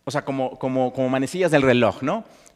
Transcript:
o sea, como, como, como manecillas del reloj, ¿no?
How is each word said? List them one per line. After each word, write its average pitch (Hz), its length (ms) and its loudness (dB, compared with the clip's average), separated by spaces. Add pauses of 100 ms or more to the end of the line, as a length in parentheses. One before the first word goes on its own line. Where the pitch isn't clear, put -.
o 131 60 -8
sea, 143 140 -2
como, 131 340 -6
como, 131 340 -2
como 131 160 -2
manecillas 139 440 -2
del 147 100 6
reloj, 120 400 4
¿no? 185 220 -4 (320)